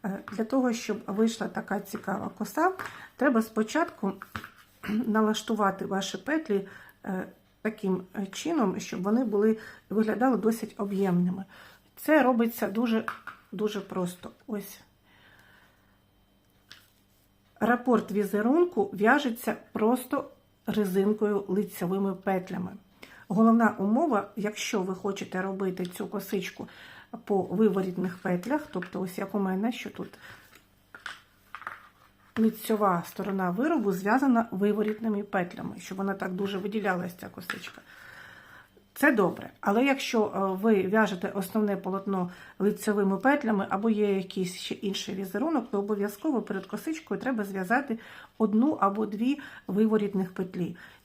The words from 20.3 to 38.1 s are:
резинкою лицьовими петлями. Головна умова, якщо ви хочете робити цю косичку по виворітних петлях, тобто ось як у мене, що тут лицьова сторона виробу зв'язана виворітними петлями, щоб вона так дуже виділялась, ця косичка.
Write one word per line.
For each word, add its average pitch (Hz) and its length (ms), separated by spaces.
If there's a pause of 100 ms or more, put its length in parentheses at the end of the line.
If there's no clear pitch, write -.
резинкою 202 840
лицьовими 190 680
петлями. 180 580 (560)
Головна 226 500
умова, 214 580
якщо 208 460
ви 185 120
хочете 190 480
робити 190 440
цю 185 200
косичку 190 600 (560)
по 196 180
виворітних 185 760
петлях, 190 440 (100)
тобто - 280
ось 185 180
як 196 160
у 214 40
мене, 196 340
що 208 180
тут - 280 (2250)
лицьова 214 720
сторона 190 420
виробу 226 420
зв'язана 226 580
виворітними 208 720
петлями, - 560
щоб 190 200
вона 196 160
так 190 180
дуже 196 260
виділялась, 190 560
ця 190 140
косичка. - 520 (1200)